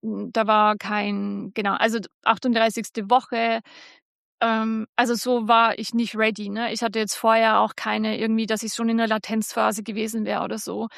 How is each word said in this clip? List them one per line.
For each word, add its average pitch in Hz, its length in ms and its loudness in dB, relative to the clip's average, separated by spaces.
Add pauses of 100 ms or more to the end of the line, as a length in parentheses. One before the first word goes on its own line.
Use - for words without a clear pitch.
da 208 460 -2
war 214 300 4
kein, 202 760 -4
genau, 202 220 0
also 226 240 0 (240)
achtunddreißigste 226 880 0
Woche, 233 520 0 (800)
ähm, 220 460 0 (100)
also 240 180 2
so 240 320 0
war 226 320 4
ich 226 140 -8
nicht 226 240 -2
ready, 214 320 0
ne? 220 240 -4
Ich 220 100 -4
hatte 226 160 -2
jetzt 214 160 -4
vorher 226 460 4
auch 214 160 0
keine 214 420 -2
irgendwie, 220 280 0
dass 220 160 -2
ich 214 100 -6
schon 226 160 -2
in 226 80 2
der 226 100 2
Latenzphase 220 760 0
gewesen 220 420 -4
wäre 208 180 -2
oder 220 160 -6
so. 214 380 -6